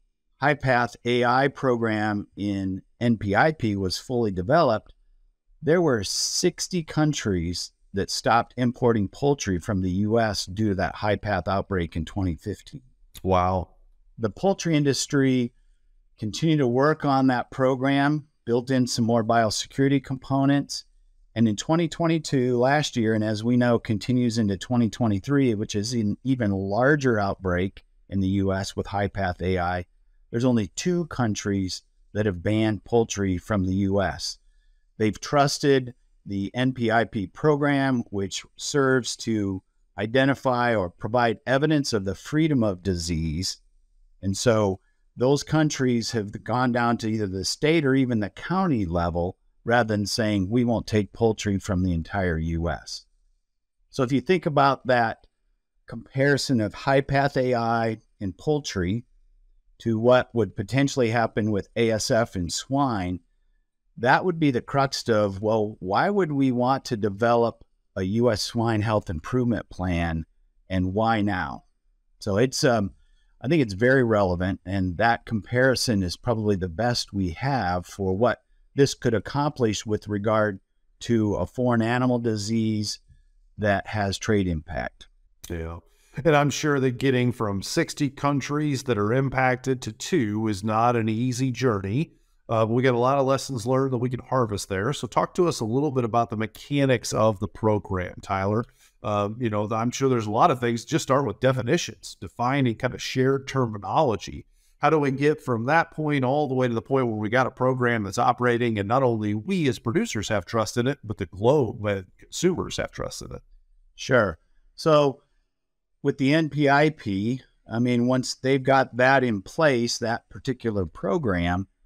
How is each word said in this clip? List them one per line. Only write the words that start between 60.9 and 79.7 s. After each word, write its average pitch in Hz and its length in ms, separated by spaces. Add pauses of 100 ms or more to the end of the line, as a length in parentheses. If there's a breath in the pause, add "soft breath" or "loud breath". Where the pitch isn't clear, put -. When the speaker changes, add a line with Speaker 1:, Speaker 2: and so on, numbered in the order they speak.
Speaker 1:
happen 113 400
with 98 240
A 113 160
S 110 200
F 113 240
in 87 140
swine, 107 720 (800)
that 139 240
would 175 160
be 151 120
the 117 100
crux - 480
of, 104 320
well, 107 380
why 110 300
would 196 220
we 139 200
want 123 340
to 123 120
develop 113 680 (300)
a 95 80
U 113 280
S 104 120
swine 113 380
health 107 280
improvement 117 600
plan, 85 560 (440)
and 92 240
why 110 280
now? 90 420 (560)
So 98 180
it's, 131 260
um, 113 280 (500)
I 117 60
think 156 140
it's 110 120
very 127 300
relevant, 95 640
and 92 320
that 113 280
comparison 117 760
is 87 120
probably 107 400
the 92 140
best 113 440
we 95 180
have 90 540
for 95 300
what 110 280 (320)
this 139 180
could 113 220
accomplish 123 720